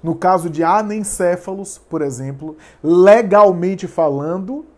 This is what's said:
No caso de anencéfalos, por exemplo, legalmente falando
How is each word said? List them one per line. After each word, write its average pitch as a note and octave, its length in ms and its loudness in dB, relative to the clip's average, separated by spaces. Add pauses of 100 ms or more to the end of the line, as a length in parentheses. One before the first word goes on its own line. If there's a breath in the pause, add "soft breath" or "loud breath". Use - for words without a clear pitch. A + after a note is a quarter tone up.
No E3 140 -4
caso F3 340 0
de D#3 140 -4
anencéfalos, G3 1120 -4
por - 240 -8
exemplo, C#3 560 -8 (260 soft breath)
legalmente F#3+ 1040 4
falando E3+ 800 -4 (120)